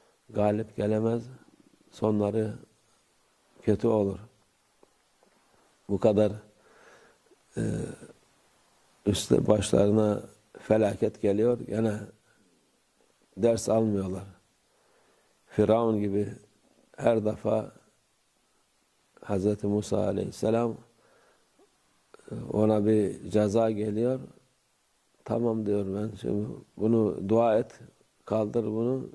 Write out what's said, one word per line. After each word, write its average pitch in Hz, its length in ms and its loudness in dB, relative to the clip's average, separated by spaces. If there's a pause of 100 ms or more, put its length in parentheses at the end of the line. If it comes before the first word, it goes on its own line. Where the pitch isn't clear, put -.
(300)
galip 104 460 0
gelemez. 110 460 0 (680)
Sonları 107 640 0 (1080)
kötü 110 260 2
olur. 104 300 2 (1700)
Bu 101 120 -2
kadar, 104 320 4 (1200)
e, 57 60 -2 (1400)
üstte - 400 2
başlarına 104 760 2 (360)
felaket 107 640 0
geliyor. 110 380 0
Gene 107 400 -2 (1400)
ders 113 320 0
almıyorlar. 98 560 0 (1200)
Firavun 110 540 2
gibi 101 320 -4 (640)
her 113 280 0
defa 107 480 -2 (1500)
Hazreti 101 460 -2
Musa 104 320 0
aleyhisselam, 104 800 -2 (1500)
e, - 40 -12 (180)
ona 107 340 2
bir 107 440 0
ceza 107 400 2
geliyor. 110 500 -2 (1040)
"Tamam." 117 420 -2
diyor, 101 200 0
"Ben 104 300 -6
şimdi 107 320 -4 (280)
bunu 107 520 0
dua 113 300 4
et, - 220 -6 (440)
kaldır 110 400 -2
bunu, 117 500 -4